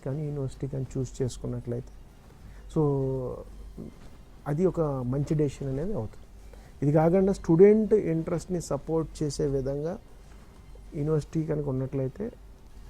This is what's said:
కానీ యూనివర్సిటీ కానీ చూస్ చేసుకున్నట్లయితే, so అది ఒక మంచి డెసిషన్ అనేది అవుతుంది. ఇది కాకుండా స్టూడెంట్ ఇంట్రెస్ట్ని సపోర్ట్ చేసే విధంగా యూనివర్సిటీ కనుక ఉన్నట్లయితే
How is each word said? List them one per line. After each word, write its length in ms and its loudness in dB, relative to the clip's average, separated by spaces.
కానీ 180 -4
యూనివర్సిటీ 420 -6
కానీ 200 -4
చూస్ 240 -4
చేసుకున్నట్లయితే, 720 -6
so 60 6
అది 180 2
ఒక 140 0
మంచి 540 0
డెసిషన్ 340 0
అనేది 260 -2
అవుతుంది. 320 -8
ఇది 100 4
కాకుండా 400 6
స్టూడెంట్ 600 8
ఇంట్రెస్ట్ని 680 0
సపోర్ట్ 600 -4
చేసే 240 -2
విధంగా 520 -2
యూనివర్సిటీ 480 0
కనుక 240 -2
ఉన్నట్లయితే 600 -2